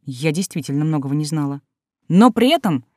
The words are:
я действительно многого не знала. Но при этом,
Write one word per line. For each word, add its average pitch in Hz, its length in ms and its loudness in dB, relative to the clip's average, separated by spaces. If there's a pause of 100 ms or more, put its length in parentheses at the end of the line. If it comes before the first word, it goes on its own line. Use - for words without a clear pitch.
я 135 260 -4
действительно 151 540 -4
многого 147 300 -2
не 151 100 -2
знала. 143 380 -4 (460)
Но 208 220 6
при 240 200 2
этом, 190 340 0 (120)